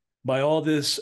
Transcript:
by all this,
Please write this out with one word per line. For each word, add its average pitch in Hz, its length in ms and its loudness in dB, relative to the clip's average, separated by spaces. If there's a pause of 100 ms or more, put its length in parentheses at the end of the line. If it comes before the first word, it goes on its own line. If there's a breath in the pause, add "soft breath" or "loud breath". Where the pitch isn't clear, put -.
(240)
by 131 160 0
all 151 220 2
this, 151 400 0